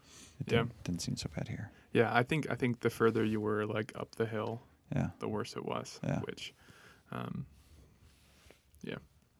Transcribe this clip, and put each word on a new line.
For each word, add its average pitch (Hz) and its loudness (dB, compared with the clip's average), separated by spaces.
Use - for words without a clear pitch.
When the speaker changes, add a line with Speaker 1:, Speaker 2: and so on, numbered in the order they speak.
Speaker 1:
it - -6
Speaker 2:
Yeah. 117 6
Speaker 1:
didn't, 117 0
didn't 87 -2
seem - -2
so - -8
bad - -4
here. - -8
Speaker 2:
Yeah, 113 6
I 120 8
think, 151 0
I 117 0
think 123 0
the 117 4
further 113 4
you 107 2
were, 107 0
like, 110 -2
up - -8
the 113 2
hill, 110 -4
Speaker 1:
Yeah. 90 2
Speaker 2:
the 113 -2
worse 104 -4
it - -6
was. - -6
Speaker 1:
Yeah. - 0
Speaker 2:
Which, - -8
um, 123 -6
yeah. - -8